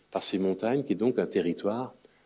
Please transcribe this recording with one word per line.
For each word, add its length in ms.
par 120
ces 160
montagnes, 440
qui 100
est 40
donc 220
un 60
territoire 680